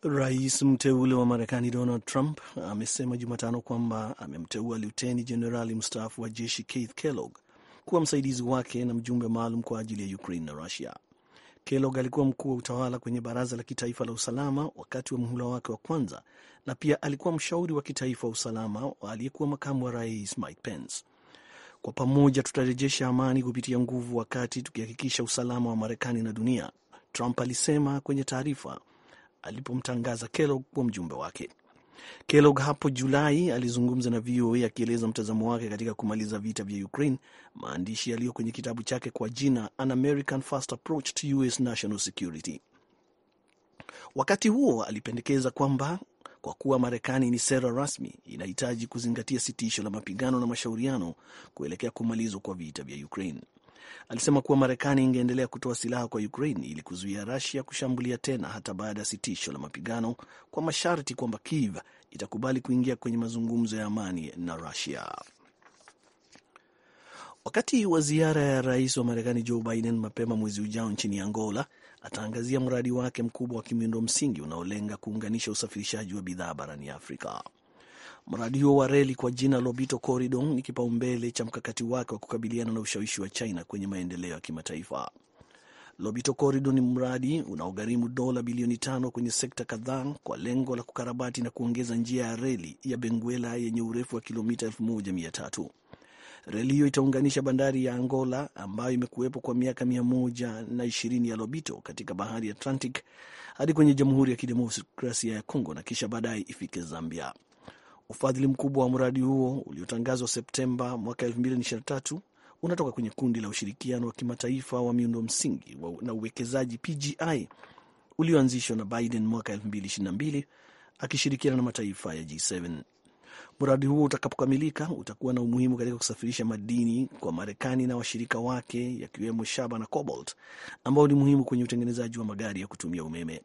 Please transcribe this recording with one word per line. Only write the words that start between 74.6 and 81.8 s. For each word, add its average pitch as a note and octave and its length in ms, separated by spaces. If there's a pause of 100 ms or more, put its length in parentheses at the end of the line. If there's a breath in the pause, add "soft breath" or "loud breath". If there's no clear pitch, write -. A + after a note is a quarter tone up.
kuunganisha A2 540
usafirishaji G#2 640
wa G2+ 80
bidhaa F2+ 320
barani D2 360
Afrika. C2 540 (840 loud breath)
Mradi A#2+ 340
huo C#3+ 140
wa C3+ 120
reli C3+ 280
kwa B2 160
jina B2+ 300
Lobito B2+ 380
Corridor B2+ 440
ni C#3+ 180
kipaumbele A#2+ 680
cha A#2 140
mkakati A2+ 380